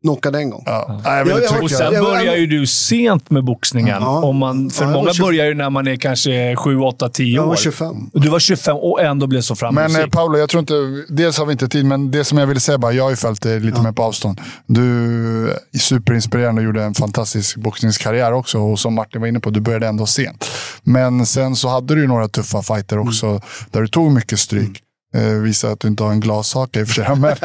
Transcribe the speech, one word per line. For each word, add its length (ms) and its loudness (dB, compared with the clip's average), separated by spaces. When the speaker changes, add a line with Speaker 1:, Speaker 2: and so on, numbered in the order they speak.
Speaker 1:
knockad 320 0
en 140 -4
gång. 160 -12
Speaker 2:
Ja. 220 -2
Speaker 3:
Ja. 160 -8
Speaker 2:
Nej, 200 2
men 40 4
Speaker 1:
Ja, 80 2
Speaker 2:
det 60 2
Speaker 1:
jag, 80 2
Speaker 2:
tycker 140 0
Speaker 3:
Och 60 0
Speaker 2:
jag. 80 0
Speaker 3:
sen 140 2
Speaker 1:
jag, 120 2
Speaker 3:
börjar 320 0
ju 100 2
du 200 0
sent 640 2
med 140 2
boxningen. 560 0
Speaker 1:
Ja. 240 0
Speaker 3:
Om 120 2
man, 340 -2
för 140 -2
Speaker 1:
Ja, 40 0
jag 60 0
var 80 2
Speaker 3:
många 100 0
Speaker 1:
tjugofem. 160 2
Speaker 3:
börjar 180 2
ju 80 0
när 160 -2
man 180 -2
är 80 -2
kanske 600 -2
sju, 220 0
åtta, 300 0
tio 280 0
Speaker 1:
Jag 100 2
var 60 2
Speaker 3:
år. 40 0
Speaker 1:
tjugofem. 560 -4
Speaker 3:
Du 160 4
var 100 2
tjugofem 380 0
och 260 0
ändå 240 0
blev 140 0
så 160 -2
framgångsrik. 400 0
Speaker 2:
Men, 80 2
eh, 60 -6
Paolo, 280 2
jag 100 2
tror 120 2
inte, 140 -2
dels 300 2
har 80 0
vi 60 0
inte 160 -2
tid, 160 2
men 260 2
det 140 0
som 140 2
jag 80 4
ville 140 2
säga 180 4
bara, 140 0
jag 120 2
har 60 2
ju 60 -2
följt 260 -4
dig 180 0
lite 180 0
Speaker 3:
Ja. 40 2
Speaker 2:
mer 100 0
på 100 -2
avstånd. 380 -2
Du 160 4
är 280 -8
superinspirerande 840 2
och 40 0
gjorde 180 -2
en 120 -4
fantastisk 640 -2
boxningskarriär 760 0
också. 260 -2
Och 200 0
som 160 0
Martin 260 -4
var 80 -2
inne 120 0
på, 100 -4
du 100 0
började 260 0
ändå 200 -2
sent. 380 -2
Men 440 2
sen 300 0
så 120 0
hade 260 0
du 60 2
ju 60 2
några 220 0
tuffa 340 -2
fighter 340 -4
Speaker 1:
Mm. 120 -2
Speaker 2:
också, 320 0
där 100 -2
du 80 0
tog 240 2
mycket 260 0
stryk. 320 -2
Speaker 1:
Mm. 100 -18
Speaker 2:
Eh, 280 0
visar 300 0
att 80 -8
du 80 -2
inte 140 -2
har 80 0
en 100 0
glashaka 600 -2
i 40 0
och 40 -8
för 60 -2
sig. 220 0
<laughs> 0 -
Men, 280 2